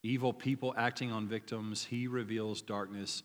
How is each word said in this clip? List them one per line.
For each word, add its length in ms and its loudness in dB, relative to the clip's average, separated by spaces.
evil 300 4
people 440 2
acting 360 2
on 160 0
victims. 560 -2
He 240 -2
reveals 520 0
darkness 640 -2